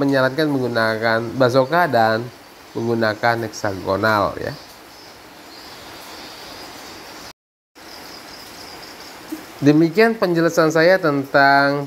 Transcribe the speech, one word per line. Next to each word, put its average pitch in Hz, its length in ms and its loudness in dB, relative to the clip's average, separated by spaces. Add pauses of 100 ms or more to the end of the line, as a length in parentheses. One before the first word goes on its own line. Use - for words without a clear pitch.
menyarankan 139 480 2
menggunakan 117 720 0 (160)
bazooka 131 540 2
dan 113 340 2 (480)
menggunakan 117 720 0
heksagonal 98 960 -2
ya. - 140 -6 (4000)
Demikian 165 560 4
penjelasan 165 560 2
saya 165 240 4
tentang 143 920 2